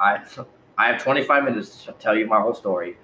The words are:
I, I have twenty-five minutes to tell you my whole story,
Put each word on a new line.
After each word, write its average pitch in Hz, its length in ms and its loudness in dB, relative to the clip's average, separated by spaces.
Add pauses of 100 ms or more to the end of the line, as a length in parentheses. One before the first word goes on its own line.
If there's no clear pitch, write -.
I, 101 200 0 (580)
I 110 100 2
have 120 140 -2
twenty-five 139 420 2
minutes 113 400 -6
to - 80 -16
tell 110 240 0
you 110 100 0
my 110 140 4
whole 117 140 0
story, 90 500 -6